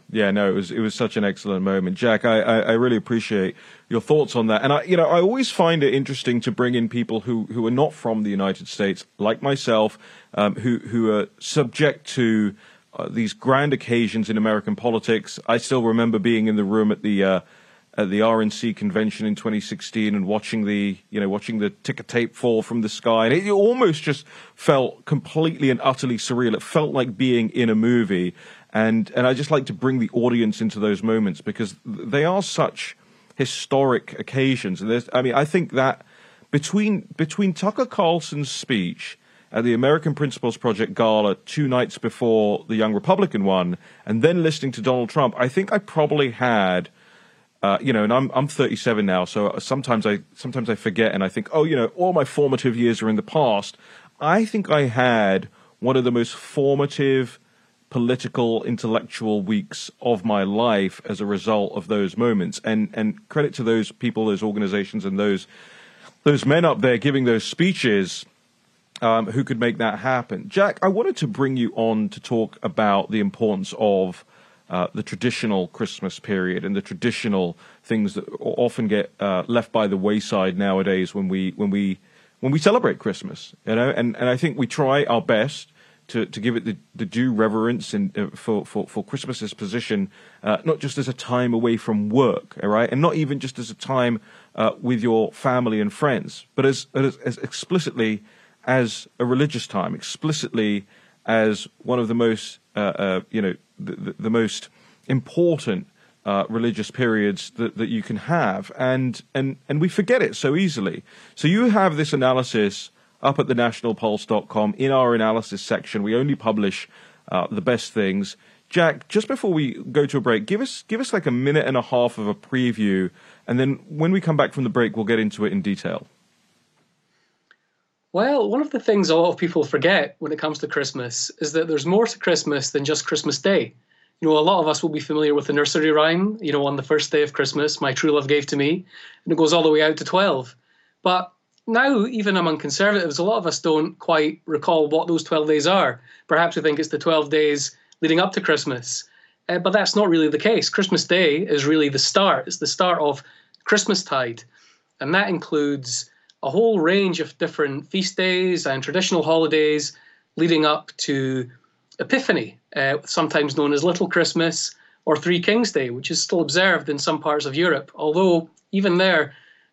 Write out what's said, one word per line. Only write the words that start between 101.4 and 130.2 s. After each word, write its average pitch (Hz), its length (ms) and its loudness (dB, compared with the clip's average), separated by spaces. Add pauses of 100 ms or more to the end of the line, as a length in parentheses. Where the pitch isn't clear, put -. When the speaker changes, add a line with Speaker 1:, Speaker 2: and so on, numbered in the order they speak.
Speaker 1:
one 123 200 -2
of 117 80 0
the 113 80 -2
most, 113 440 -2 (160)
uh, 107 40 -6
uh, 95 420 -2 (100)
you 110 100 -2
know, 95 140 -2 (220)
the, 95 180 -10
the, 95 240 -10
the 107 100 -4
most 113 400 -2 (380)
important, 135 800 -2 (380)
uh, 98 240 0
religious 110 420 -2
periods 107 600 0
that, 113 260 -6
that 113 100 -2
you 110 160 -4
can 110 140 -6
have, 104 600 -2
and, 127 440 -2 (120)
and, 135 240 -4 (120)
and 143 100 -2
we 175 80 2
forget 214 340 0
it - 140 -2
so 139 200 0
easily. 143 480 -2 (320)
So - 120 0
you 220 220 4
have 190 260 4
this 151 180 -2
analysis 127 760 0 (320)
up 139 180 0
at 131 80 0
thenationalpulse 117 800 -2
dot 104 220 0
com 107 280 0
in 135 140 0
our 127 240 4
analysis 110 460 0
section. - 420 -4
We 107 120 0
only 135 200 2
publish, 107 540 -2 (420)
uh, 90 180 0
the 104 120 -6
best 117 320 -2
things. 98 440 -2 (320)
Jack, 160 380 2
just 214 200 0
before 240 240 -2
we 151 300 -2 (100)
go 143 140 4
to 143 120 -2
a 127 40 -2
break, 110 240 2
give 202 160 0
us, - 260 -8
give 220 140 -2
us, 262 100 -8
like, 190 140 0
a - 60 0
minute 151 340 2
and 131 120 0
a 120 40 0
half 120 360 0
of 107 100 -4
a 104 80 -2
preview, 107 720 0 (380)
and 120 120 0
then 135 160 2 (120)
when 160 240 0
we 190 100 2
come 156 160 0
back 143 160 2
from 135 100 -2
the 120 60 0
break, 113 260 2
we'll 110 100 -2
get 110 140 2
into 107 260 -2
it 101 60 0
in 98 100 -2
detail. 90 440 -4 (2000)
Speaker 2:
Well, 233 380 2
one 240 120 0
of 302 100 -4
the 240 80 -2
things 202 300 2
a 160 60 4
lot 170 140 6
of - 80 -2
people 165 260 0
forget 156 540 2
when 151 140 -6